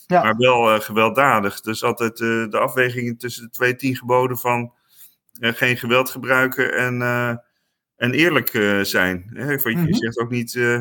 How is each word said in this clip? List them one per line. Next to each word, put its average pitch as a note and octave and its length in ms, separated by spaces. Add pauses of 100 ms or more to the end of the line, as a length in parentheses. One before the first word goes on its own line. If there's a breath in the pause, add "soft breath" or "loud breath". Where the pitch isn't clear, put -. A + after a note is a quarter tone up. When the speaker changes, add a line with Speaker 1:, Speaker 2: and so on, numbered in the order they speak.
Speaker 1:
Ja. F3 160
Speaker 2:
Maar A2 140
wel, A#2+ 360
eh, G#2+ 60
gewelddadig. A2 840
Dus A2 220
altijd, A#2 380
eh, A2+ 280
de A2 80
afweging B2 640
tussen A#2+ 240
de A#2 60
twee B2 260
tien C3 200
geboden B2 420
van, A#2+ 360 (680 soft breath)
eh, A#2 140
geen B2 240
geweld B2+ 320
gebruiken C3 680
en, B2 240
eh, A#2+ 340 (600)
en A#2+ 160
eerlijk, D3 420
eh, G2+ 280
zijn. F#2 520
Hè, A#2 120
want C#3+ 180
je A#2 140
Speaker 1:
Mhm. E3+ 160
Speaker 2:
zegt A#2 260
ook A#2 100
niet, A#2+ 260
eh, A#2+ 260